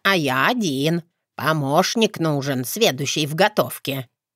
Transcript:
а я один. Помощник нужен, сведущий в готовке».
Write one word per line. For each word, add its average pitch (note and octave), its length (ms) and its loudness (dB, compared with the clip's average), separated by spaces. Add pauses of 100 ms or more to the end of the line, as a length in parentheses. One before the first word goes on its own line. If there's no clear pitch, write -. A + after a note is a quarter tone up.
а G3 140 2
я C3+ 320 2
один. E3 540 0 (320)
Помощник D#3 840 0
нужен, C#3 460 -2
сведущий D3+ 640 -2
в D3 80 -6
готовке». D#3+ 760 -2 (280)